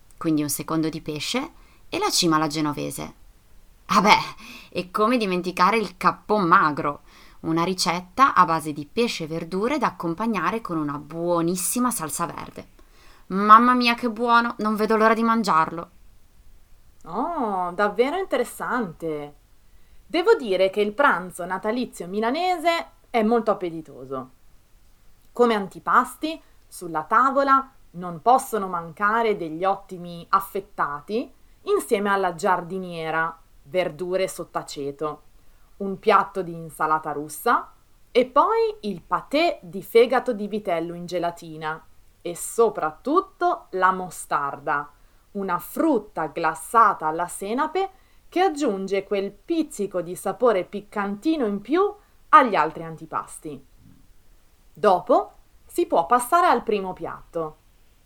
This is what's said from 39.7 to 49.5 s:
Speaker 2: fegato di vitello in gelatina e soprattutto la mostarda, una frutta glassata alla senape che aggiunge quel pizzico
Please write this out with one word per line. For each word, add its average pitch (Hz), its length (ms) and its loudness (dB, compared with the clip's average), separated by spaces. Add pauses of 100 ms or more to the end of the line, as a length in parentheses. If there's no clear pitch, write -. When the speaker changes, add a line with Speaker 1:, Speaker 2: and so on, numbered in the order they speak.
Speaker 2:
fegato 247 520 4
di 208 140 -6
vitello 175 460 -4
in 175 120 -10
gelatina 170 800 -6 (380)
e 170 140 -8
soprattutto 233 1400 0
la 185 200 4
mostarda, 147 960 -4 (420)
una 190 280 -4
frutta 214 680 -2
glassata 170 800 2
alla 170 200 -2
senape 302 600 -4 (400)
che 330 100 -2
aggiunge 202 640 0
quel 196 280 -4
pizzico 208 680 -4